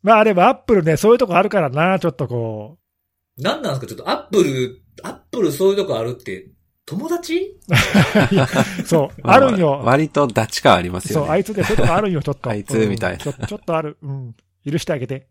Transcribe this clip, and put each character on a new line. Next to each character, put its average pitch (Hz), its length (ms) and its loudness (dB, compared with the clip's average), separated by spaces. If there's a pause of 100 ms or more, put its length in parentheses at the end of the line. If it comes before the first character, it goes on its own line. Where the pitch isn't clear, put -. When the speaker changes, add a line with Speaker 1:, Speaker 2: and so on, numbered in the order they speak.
Speaker 1:
ま 214 160 6
あ、 220 40 6
で 214 120 2
も 175 80 4
Apple 214 400 2
ね、 156 120 2
そ 202 140 2
う 233 40 8
い - 20 6
う - 20 0
と 247 80 2
こ 175 100 -2
あ 175 60 4
る 202 80 0
か 202 100 0
ら 151 100 -2
な、 165 280 0
ち 175 80 -4
ょ 170 40 2
っ 160 40 -8
と 135 140 -6
こ 113 500 -8 (600)
う。 - 20 -10
Speaker 2:
何 269 220 -4
な 151 120 -4
ん 131 40 -6
で - 0 -
す - 20 -10
か、 120 60 -12
ち - 60 -14
ょ - 20 -14
っ - 20 -18
と - 120 -10
Apple、 139 720 -2 (180)
Apple - 500 -4
そ 180 180 2
う - 20 2
い - 20 0
う - 20 0
と 196 120 -2
こ 120 100 -4
あ 113 60 -4
る 120 80 -6
っ - 20 -8 (100)
て、 92 280 -12 (340)
友 247 240 -8
達？ 349 480 -6
Speaker 1:
<laughs> - 760 2
い 196 40 0
や、 143 100 2 (400)
そ 151 320 0
う、 - 40 -20
Speaker 3:
<laughs> - 40 -10
ま - 60 4
あ、 202 60 8
Speaker 1:
あ - 20 10
る 254 180 2
ん - 20 -2
よ。 143 240 0
Speaker 3:
割 139 240 2
と 143 200 2
ダ 110 180 0
チ - 160 -8
感 117 140 6
あ 87 80 2
り - 80 -6
ま 90 100 -6
す - 100 -8
よ 160 100 0
ね。 143 40 -2
Speaker 1:
そ 156 60 -4
う、 - 20 0
あ 170 60 2
い 196 40 -2
つ 208 100 -8
ね、 196 100 -2
そ 208 100 -2
う 208 40 2
い - 20 4
う - 20 4
と - 60 6
こ 165 80 4
あ 196 60 0
る 208 80 -2
ん - 20 -2
よ、 151 100 -2
ち - 80 -6
ょ 139 40 -4
っ - 40 -8
と。 - 100 -10
Speaker 3:
<laughs> 117 40 -4
あ - 20 -4
い 104 100 -6
つ 131 220 -4
み 101 140 -4
た 92 120 -4
い 92 60 -10
な。 - 80 -12
Speaker 1:
う 147 40 -4
ん、 135 40 -8
ち - 100 -10
ょ-、 - 40 -8
ち - 60 -8
ょ 208 40 -12
っ - 80 -16
と 165 100 -2
あ 160 60 -2
る。 147 220 -10
う 139 80 -10
ん。 131 240 -12 (340)
許 151 80 -2
し - 80 -4
て 175 80 -4
あ 143 60 -4
げ 120 80 -8
て。 131 240 -10